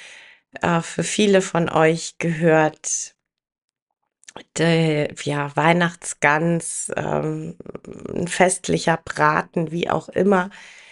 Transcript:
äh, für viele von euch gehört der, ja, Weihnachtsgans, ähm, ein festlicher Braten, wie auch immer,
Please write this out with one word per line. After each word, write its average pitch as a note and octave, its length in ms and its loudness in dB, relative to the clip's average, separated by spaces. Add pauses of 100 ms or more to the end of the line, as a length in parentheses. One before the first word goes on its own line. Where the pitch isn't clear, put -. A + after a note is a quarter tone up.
(600)
äh, E3+ 200 0
für - 220 -6
viele G3 380 4
von E3+ 280 -2
euch D#3+ 500 2
gehört D#3+ 960 0 (1400)
der, D#3+ 560 2 (100)
ja, C#3+ 320 -4
Weihnachtsgans, E3 1400 0
ähm, D#3 600 -4 (560)
ein E3+ 140 -2
festlicher E3+ 760 0
Braten, D#3 680 0
wie E3+ 180 -4
auch - 200 -4
immer, F#3+ 400 2 (420)